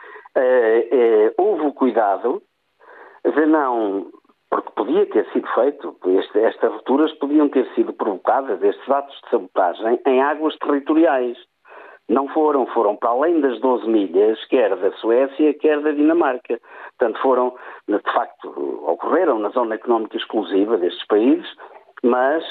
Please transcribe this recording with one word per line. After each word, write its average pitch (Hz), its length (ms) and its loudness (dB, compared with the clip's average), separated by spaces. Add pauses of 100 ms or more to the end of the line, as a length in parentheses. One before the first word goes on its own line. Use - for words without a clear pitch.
(360)
eh, 120 560 2
eh, 117 460 4
houve 175 280 0
o 139 80 -2
cuidado 113 680 0 (800)
de 156 220 2
não, 117 640 0 (420)
porque - 260 -4
podia 180 320 0
ter 104 240 0
sido - 220 -4
feito, 120 420 -2 (100)
este, 95 340 0
estas 110 340 0
rupturas 143 400 0
podiam 147 360 0
ter 131 160 0 (100)
sido - 180 -2
provocadas, 107 720 -2
estes 101 260 -2
atos 139 320 -2
de - 80 -20
sabotagem, 101 760 -2
em 131 160 2
águas 147 360 -2
territoriais. 143 800 0 (720)
Não 139 180 0
foram, 147 400 2
foram 104 300 0
para 117 140 0
além 156 280 2
das 131 220 0
doze 120 260 0
milhas, 104 640 2
quer 107 260 2
da 92 180 -2
Suécia, 135 600 0
quer 151 260 0
da 151 120 -2
Dinamarca. 147 680 0 (380)
Portanto, 113 240 -2
foram, 127 340 0 (320)
de - 120 0 (120)
facto, - 380 -4 (360)
ocorreram 127 540 0
na 104 100 -4
zona 113 260 -2
económica 110 420 -4
exclusiva 101 600 -2
destes - 300 -4
países, 127 400 2 (560)
mas, 131 480 2